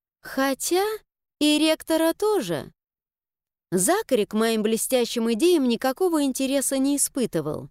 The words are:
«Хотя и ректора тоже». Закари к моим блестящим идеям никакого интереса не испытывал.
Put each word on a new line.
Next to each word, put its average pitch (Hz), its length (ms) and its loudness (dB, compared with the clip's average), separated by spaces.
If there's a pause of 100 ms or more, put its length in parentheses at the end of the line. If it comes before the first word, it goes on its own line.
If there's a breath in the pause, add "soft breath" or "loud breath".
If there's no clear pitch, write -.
(200)
«Хотя 277 640 -2 (560)
и 302 180 4
ректора 320 540 2
тоже». 269 600 -2 (960)
Закари 233 560 0
к - 80 -8
моим 220 280 0
блестящим 226 720 0
идеям 277 360 2
никакого 285 540 0
интереса 269 560 -2
не 277 180 0
испытывал. 151 760 -4